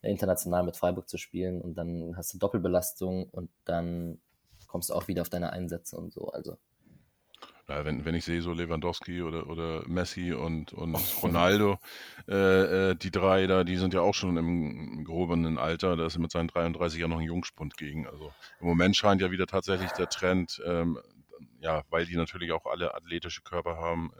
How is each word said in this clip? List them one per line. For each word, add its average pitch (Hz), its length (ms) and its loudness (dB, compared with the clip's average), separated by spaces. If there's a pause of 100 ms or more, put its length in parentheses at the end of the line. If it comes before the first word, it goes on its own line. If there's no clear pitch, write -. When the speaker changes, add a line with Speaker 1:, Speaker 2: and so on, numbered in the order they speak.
Speaker 1:
international 90 600 0
mit 87 140 -2
Freiburg 90 320 0
zu 90 100 -10
spielen. 90 420 -4
Und 85 140 -8
dann 85 420 -6
hast 90 160 -8
du 95 60 -12
Doppelbelastung 92 920 0
und 90 220 -10 (140)
dann 85 560 -4 (480)
kommst - 220 -4
du - 40 -4
auch - 140 -2
wieder 87 140 0
auf - 80 -4
deine 87 200 -2
Einsätze 87 460 -8
und 85 160 -10
so. - 160 -10
Also - 300 -10 (1080)
Speaker 2:
Ja, 73 160 -4
wenn, 76 200 -2
wenn 82 100 0
ich 82 100 -2
sehe, 85 180 -2
so 85 100 -4
Lewandowski 85 680 -4
oder, 80 260 -6
oder 82 400 -4
Messi 87 440 -2
und, 78 400 -4
und 80 220 -6
Speaker 1:
<laughs> - 280 -2
Speaker 2:
Ronaldo, 95 560 6 (500)
äh, 95 600 6
äh, 90 40 2
die 87 160 -6
drei 95 380 4
da, 95 160 6
die 90 120 0
sind 90 160 2
ja 92 100 4
auch 101 120 4
schon 87 220 0
im 80 680 -2
gehobenen 82 540 0
Alter. 82 380 2
Da 82 100 0
ist 82 80 -4
er 85 60 -2
mit 82 100 0
seinen 85 180 0
dreiunddreißig 82 520 0
ja 82 80 0
noch 82 100 0
ein 80 60 0
Jungspund 82 520 -6
gegen. 73 300 -6
Also 76 260 -14 (280)
im 85 80 0
Moment 90 280 6
scheint 98 240 6
ja 92 120 2
wieder 92 140 0
tatsächlich 95 460 0
der 87 160 -2
Trend, 90 560 0
ähm, 85 360 0 (580)
ja, 78 320 0
weil 85 160 0
die 85 100 -4
natürlich 85 360 -2
auch 80 140 -2
alle 85 280 -2
athletische 85 480 -6
Körper 85 340 -4
haben, 85 440 -2